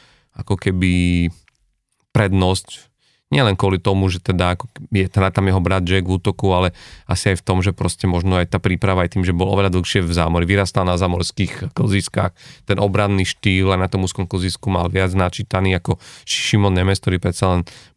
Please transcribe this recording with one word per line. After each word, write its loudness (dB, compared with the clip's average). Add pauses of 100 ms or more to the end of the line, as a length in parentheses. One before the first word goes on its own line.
(380)
ako -4
keby 0 (880)
prednosť, 0 (440)
nielen 2
kvôli 0
tomu, 0
že -4
teda -2
ako -12 (240)
je, 0
teda 0
tam 0
jeho 2
brat 0
Jack 2
v 0
útoku, -2
ale 2 (320)
asi -2
aj 0
v -14
tom, 2
že 0
proste -2
možno 0
aj 0
tá -2
príprava 0
aj -6
tým, -2
že -2
bol 0
oveľa 2
dlhšie 0
v -2
zámori, 0
vyrastal 0
na 0
zámorských -4
klziskách, -2 (320)
ten 0
obranný 2
štýl 0
aj 2
na 0
tom -2
úzkom -4
klzisku -4
mal -2
viac 0
načítaný 0
ako -4 (240)
Šimon 0
Nemec, 2
ktorý -2
predsa 0
len 0 (340)